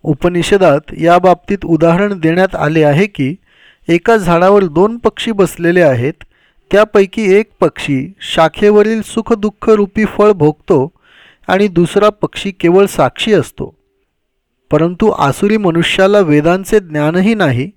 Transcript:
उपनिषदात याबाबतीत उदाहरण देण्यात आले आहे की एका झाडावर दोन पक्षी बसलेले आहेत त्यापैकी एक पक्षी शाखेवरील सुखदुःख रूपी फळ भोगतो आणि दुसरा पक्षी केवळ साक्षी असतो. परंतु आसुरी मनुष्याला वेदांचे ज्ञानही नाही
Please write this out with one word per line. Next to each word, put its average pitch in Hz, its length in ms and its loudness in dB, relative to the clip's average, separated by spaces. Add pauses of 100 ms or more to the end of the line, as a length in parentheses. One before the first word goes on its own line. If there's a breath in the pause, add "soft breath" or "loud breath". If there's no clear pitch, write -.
उपनिषदात 175 760 0 (180)
याबाबतीत 180 680 0
उदाहरण 170 540 0
देण्यात 175 360 0
आले 156 280 -2
आहे 147 240 2
की 147 280 -6 (520 soft breath)
एका 220 300 0
झाडावर 185 480 2
दोन 185 320 0
पक्षी 226 340 -6
बसलेले 180 500 0
आहेत 135 420 -2 (480)
त्यापैकी 202 640 0
एक 220 160 0 (100)
पक्षी 147 540 -4 (200)
शाखेवरील 208 680 2
सुखदुःख 214 680 -4
रूपी 214 360 0
फळ 208 260 2
भोगतो 151 600 0 (560 soft breath)
आणि 190 200 0
दुसरा 185 420 2
पक्षी - 420 -6
केवळ 185 340 2
साक्षी 170 480 -2
असतो. - 420 -4 (960)
परंतु 175 380 0
आसुरी 208 480 -2
मनुष्याला 190 600 0
वेदांचे 175 600 0
ज्ञानही 170 540 -2
नाही 156 440 -2